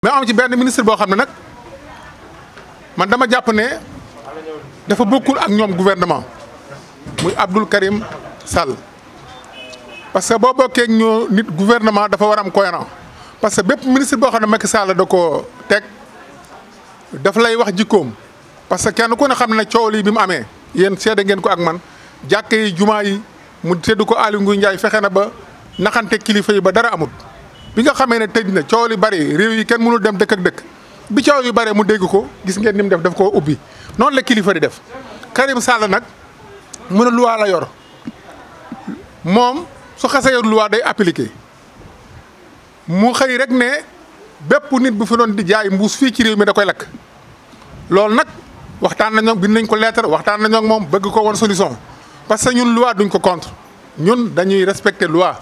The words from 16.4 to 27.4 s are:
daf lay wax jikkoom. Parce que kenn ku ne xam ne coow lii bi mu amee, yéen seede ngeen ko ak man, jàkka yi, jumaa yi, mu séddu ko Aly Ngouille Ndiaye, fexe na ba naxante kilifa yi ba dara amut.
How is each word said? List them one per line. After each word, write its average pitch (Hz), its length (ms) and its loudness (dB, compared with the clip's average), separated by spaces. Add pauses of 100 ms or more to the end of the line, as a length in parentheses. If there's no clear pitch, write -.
daf 190 240 -2
lay 233 200 2
wax 214 200 0
jikkoom. 190 340 0 (580)
Parce 185 160 -2
que 220 80 0
kenn 226 240 0
ku 285 120 2
ne 262 60 2
xam 226 200 0
ne 220 100 0
coow 220 260 0
lii 214 120 -2
bi 202 80 2
mu 226 80 0
amee, 185 260 0 (300)
yéen 190 220 2
seede 214 280 0
ngeen 196 160 0
ko 185 100 0
ak 180 80 0
man, 170 200 -2 (500)
jàkka 214 280 0
yi, 214 200 0
jumaa 208 280 2
yi, 202 160 -2 (420)
mu 170 200 0
séddu 220 240 0
ko 226 100 2
Aly 214 220 0
Ngouille 202 200 2
Ndiaye, 196 200 2
fexe 214 220 0
na 202 100 0
ba 202 200 0 (480)
naxante 214 400 0
kilifa 208 340 0
yi 202 80 4
ba 185 120 2
dara 226 200 2
amut. 156 180 -4 (640)